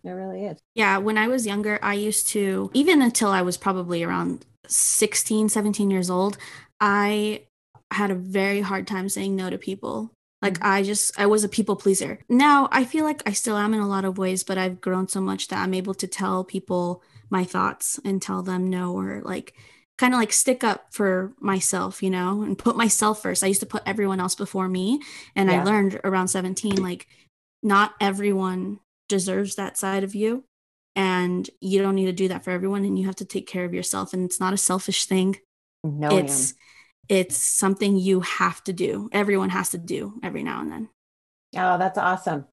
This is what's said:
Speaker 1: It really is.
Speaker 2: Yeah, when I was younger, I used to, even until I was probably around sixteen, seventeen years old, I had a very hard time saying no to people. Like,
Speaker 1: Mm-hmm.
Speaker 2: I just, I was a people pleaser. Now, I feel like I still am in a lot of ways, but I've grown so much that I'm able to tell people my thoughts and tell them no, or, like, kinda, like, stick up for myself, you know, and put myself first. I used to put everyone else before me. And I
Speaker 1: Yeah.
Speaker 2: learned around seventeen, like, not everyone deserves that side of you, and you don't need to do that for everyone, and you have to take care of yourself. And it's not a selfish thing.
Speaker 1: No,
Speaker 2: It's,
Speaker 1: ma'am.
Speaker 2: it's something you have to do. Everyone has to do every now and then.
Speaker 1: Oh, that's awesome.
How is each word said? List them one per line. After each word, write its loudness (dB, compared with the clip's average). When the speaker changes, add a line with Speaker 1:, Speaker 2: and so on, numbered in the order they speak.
Speaker 1:
It -10
really -8
is. -8
Speaker 2:
Yeah, 2
when 0
I 2
was 0
younger, -2
I 0
used -2
to, 0
even 6
until 4
I 2
was -2
probably -2
around -4
sixteen, 0
seventeen 2
years 2
old, 0
I 2
had 0
a 0
very 0
hard -4
time -4
saying -2
no -4
to -6
people. -8
Like, 0
Speaker 1:
Mm-hmm. -2
Speaker 2:
I 4
just, -2
I 2
was 4
a -2
people 0
pleaser. 0
Now, 6
I 4
feel 0
like -2
I -2
still -2
am 2
in 2
a 0
lot 0
of -2
ways, 0
but -2
I've -2
grown 0
so -4
much -4
that -2
I'm 0
able -2
to -6
tell 0
people -2
my 2
thoughts -2
and 0
tell -4
them -2
no, -2
or, -6
like, -8
kinda, 4
like, 2
stick 2
up -2
for 0
myself, -2
you 0
know, 0
and -2
put 0
myself 2
first. -2
I 2
used 2
to -8
put -6
everyone 0
else -2
before -4
me. 0
And 4
I 6
Speaker 1:
Yeah. 2
Speaker 2:
learned 2
around 0
seventeen, -2
like, -6
not 4
everyone 0
deserves 0
that -6
side 0
of -6
you, -2
and 0
you 2
don't 2
need 2
to 0
do 0
that -4
for -6
everyone, -2
and 0
you 0
have -4
to -10
take -8
care -4
of -6
yourself. -4
And 0
it's -4
not 0
a 0
selfish 0
thing. 2
Speaker 1:
No, -2
Speaker 2:
It's, 2
Speaker 1:
ma'am. -
Speaker 2:
it's 2
something 2
you 4
have -2
to -6
do. -4
Everyone 2
has -2
to -6
do -8
every -8
now -4
and -6
then. -10
Speaker 1:
Oh, 2
that's 0
awesome. -2